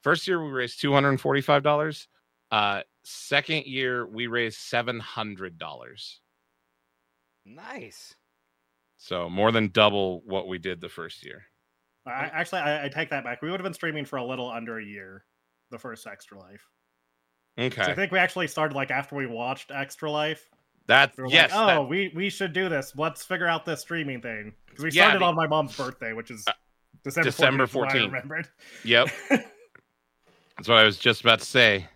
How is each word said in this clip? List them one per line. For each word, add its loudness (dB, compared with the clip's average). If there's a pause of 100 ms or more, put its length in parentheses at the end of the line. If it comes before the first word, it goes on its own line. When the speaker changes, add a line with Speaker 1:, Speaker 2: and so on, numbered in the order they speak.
Speaker 1:
first 0
year 0
we -8
raised -6
two 2
hundred 4
forty-five 2
dollars. -2 (420)
Uh, 0 (220)
second -2
year -4
we -8
raised -2
seven -4
hundred -10
dollars. -16 (1200)
Speaker 2:
Nice. -18 (840)
Speaker 1:
So -8
more 2
than 2
double 2
what -6
we -8
did -8
the -14
first -16
year. -20 (600)
Speaker 3:
I, -8
actually, -4
I, -2
I -6
take -6
that -4
back. -8
We -6
would -4
have -10
been -6
streaming -6
for -10
a -4
little -8
under -10
a -12
year, -16 (460)
the -16
first -16
Extra -20
Life. -20 (920)
Speaker 1:
Okay. 0
Speaker 3:
So 2
I 0
think -2
we 2
actually 0
started, -2
like, -4
after -4
we -4
watched -6
Extra -8
Life. -2 (380)
Speaker 1:
That's, 6
Speaker 3:
We -10
were -4
Speaker 1:
yes, 6
Speaker 3:
like, 2
"Oh, 6
Speaker 1:
that 6
Speaker 3:
we, -2
we -4
should -6
do 0
this. -4
Let's -4
figure -2
out 0
this -6
streaming -6
thing." -10 (160)
'Cause -12
we -2
Speaker 1:
Yeah, 6
Speaker 3:
started 6
Speaker 1:
the 4
Speaker 3:
on 2
my 0
mom's 0
birthday, -8
which -12
is -14
Speaker 1:
Uh, -2 (520)
Speaker 3:
December 0
Speaker 1:
December 4
Speaker 3:
fourteenth -6
is -10
why 0
I -2
Speaker 1:
fourteenth. 0
Speaker 3:
remembered. -8 (360)
Speaker 1:
Yep. 6 (120)
Speaker 3:
<laughs> -16 (1300)
Speaker 1:
That's -10
what 8
I 12
was 4
just 2
about 6
to -10
say. 4